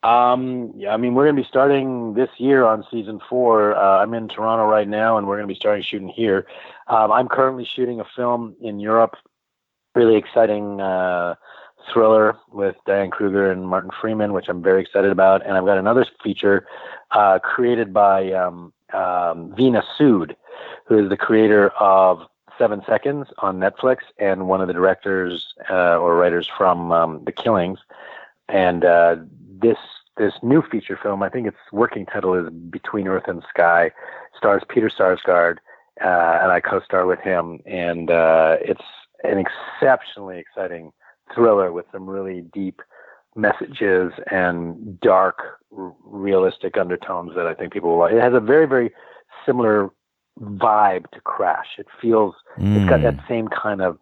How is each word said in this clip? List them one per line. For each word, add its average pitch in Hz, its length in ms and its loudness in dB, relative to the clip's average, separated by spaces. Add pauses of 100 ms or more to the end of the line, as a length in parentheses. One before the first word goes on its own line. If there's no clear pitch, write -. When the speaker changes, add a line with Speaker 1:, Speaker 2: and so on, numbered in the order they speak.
Speaker 1:
Um, 123 720 0
yeah, 107 180 -10
I 110 40 -2
mean, 120 160 -2
we're 135 120 4
gonna 147 160 2
be 117 60 -6
starting 131 680 0
this 123 220 0
year 131 280 4
on 107 260 2
season 107 380 -10
four. 113 460 2
Uh, 98 260 4
I'm 110 120 -2
in 113 140 -8
Toronto 113 380 -2
right 107 220 2
now, 110 300 0
and 101 100 -4
we're 101 100 -4
gonna 104 100 -8
be 95 80 -10
starting 104 280 -2
shooting 95 260 -10
here. 101 360 -2 (420)
Um, 110 260 2
I'm 123 160 0
currently 131 360 -2
shooting 120 360 -6
a 101 40 -10 (100)
film 120 460 -6
in 104 200 -10
Europe, 110 340 0 (800)
really 113 220 6
exciting, 104 640 -2
uh, 90 540 -4 (560)
thriller 110 460 4 (140)
with 98 340 -4
Diane 98 260 0
Kruger 98 400 0
and 92 160 -6
Martin 92 320 -4
Freeman, 107 320 -4
which 92 160 -4
I'm 90 160 -6
very 95 180 4
excited 98 300 0
about. 95 340 4
And 98 120 -2
I've 92 80 0
got 98 120 2
another 113 280 2 (180)
feature, 101 420 0 (460)
uh, 101 280 4
created 117 540 -2
by, 95 380 4
um, 90 400 -6 (220)
um, 87 640 -4
Veena 123 260 2 (140)
Sood, 104 360 2 (520)
who 113 180 4
is 98 60 -2
the 98 80 -2
creator 107 540 4
of 95 480 4 (380)
Seven 104 300 -2
Seconds 139 400 -2 (120)
on 95 200 -4
Netflix 127 380 0 (200)
and 95 300 -2
one 95 140 0
of 95 60 -4
the 90 60 -4
directors, 92 800 -2 (160)
uh, 87 280 2
or 85 180 2
writers 87 320 2 (100)
from, 87 360 0
um, 82 320 0
The 87 80 -6
Killings. 95 460 -2 (680)
And, 90 380 0
uh, 85 320 4 (420)
this, 113 180 2 (380)
this 104 260 -2
new 139 200 2
feature 101 420 -6
film, 98 180 -2
I 98 60 -2
think 117 200 -6
its 98 100 -10 (160)
working 107 320 -2
title 92 280 -2
is 87 160 -2 (200)
Between 95 400 -8
Earth 95 180 -4
and 85 220 -8
Sky, 85 420 2 (460)
stars 101 320 0
Peter 110 200 0
Sarsgaard, 87 680 0 (440)
uh, 85 400 2
and 92 80 2
I 87 120 2
co-star 92 440 -2
with 90 140 -2
him. 85 460 -4
And, 85 440 -6
uh, 80 520 4
it's - 240 -6 (400)
an - 120 -2
exceptionally 98 1040 -4
exciting 85 540 -12 (400)
thriller 104 380 4
with 85 200 -8
some 95 160 -14
really 95 340 -10 (120)
deep 95 280 -8 (540)
messages 98 760 -2 (180)
and 87 720 -4
dark, 95 380 2 (380)
r-, 92 180 -14 (120)
realistic 95 720 -2
undertones 87 580 -6
that 87 120 -4
I 82 80 -4
think 90 180 -10
people 85 180 -4
will 82 80 2
like. 85 140 2
It 117 80 4
has 123 120 2
a 127 60 4
very, 143 280 4
very 127 240 0 (540)
similar 110 440 0 (500)
vibe 104 720 0
to - 100 -20
Crash. - 460 -4 (120)
It 101 80 -16 (140)
feels, 110 340 0 (220)
it's 101 320 2
got 82 100 4
Speaker 2:
Mm. 76 40 0
Speaker 1:
that 69 240 -2
same 113 200 -4
kind 101 340 -6
of 85 200 -2